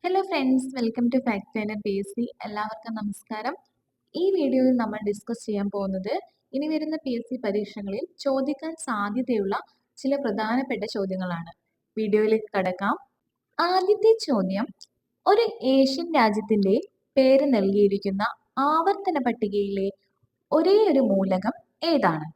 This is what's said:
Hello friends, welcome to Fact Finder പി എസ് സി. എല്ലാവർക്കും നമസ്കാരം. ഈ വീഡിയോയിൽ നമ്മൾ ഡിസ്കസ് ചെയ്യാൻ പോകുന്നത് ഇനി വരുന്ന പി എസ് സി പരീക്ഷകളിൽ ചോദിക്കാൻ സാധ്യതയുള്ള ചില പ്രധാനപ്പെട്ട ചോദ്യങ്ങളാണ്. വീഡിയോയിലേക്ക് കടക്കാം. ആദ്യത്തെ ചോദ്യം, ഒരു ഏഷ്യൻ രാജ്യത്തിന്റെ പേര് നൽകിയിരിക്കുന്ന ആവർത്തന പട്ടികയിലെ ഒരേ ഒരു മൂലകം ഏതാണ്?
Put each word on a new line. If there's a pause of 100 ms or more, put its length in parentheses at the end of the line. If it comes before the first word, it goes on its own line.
Hello
friends, (140)
welcome
to
Fact
Finder
പി
എസ്
സി. (220)
എല്ലാവർക്കും
നമസ്കാരം. (600)
ഈ (120)
വീഡിയോയിൽ
നമ്മൾ
ഡിസ്കസ്
ചെയ്യാൻ
പോകുന്നത് (340)
ഇനി
വരുന്ന
പി
എസ്
സി
പരീക്ഷകളിൽ (140)
ചോദിക്കാൻ
സാധ്യതയുള്ള (360)
ചില
പ്രധാനപ്പെട്ട (120)
ചോദ്യങ്ങളാണ്. (460)
വീഡിയോയിലേക്ക്
കടക്കാം. (640)
ആദ്യത്തെ (160)
ചോദ്യം, (580)
ഒരു (300)
ഏഷ്യൻ
രാജ്യത്തിന്റെ (420)
പേര്
നൽകിയിരിക്കുന്ന (340)
ആവർത്തന (100)
പട്ടികയിലെ (640)
ഒരേ (140)
ഒരു
മൂലകം (380)
ഏതാണ്?